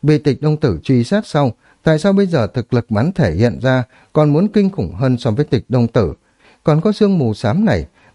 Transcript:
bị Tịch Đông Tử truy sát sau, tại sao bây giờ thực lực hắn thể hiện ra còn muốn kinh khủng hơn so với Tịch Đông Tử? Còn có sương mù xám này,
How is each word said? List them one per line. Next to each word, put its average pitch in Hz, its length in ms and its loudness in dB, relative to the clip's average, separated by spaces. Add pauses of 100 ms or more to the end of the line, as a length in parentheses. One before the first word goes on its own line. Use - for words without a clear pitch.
bị 151 160 2
Tịch 143 240 -2
Đông 151 140 0
Tử 113 260 -2
truy 123 220 2
sát 208 220 -2
sau, 143 260 -2 (300)
tại 156 160 2
sao 196 140 0
bây 196 140 2
giờ 151 200 0
thực - 280 -6
lực 120 200 0
hắn 127 180 0
thể 101 220 0
hiện 98 280 0
ra 127 220 0 (280)
còn 151 200 2
muốn 175 160 2
kinh 202 220 0
khủng 98 240 -6
hơn 127 240 0
so 120 120 -2
với 120 140 -2
Tịch 127 240 -2
Đông 120 200 0
Tử? 98 240 0 (520)
Còn 156 160 2
có 214 120 0
sương 196 260 2
mù 117 160 0
xám 143 300 -2
này, 98 220 0 (280)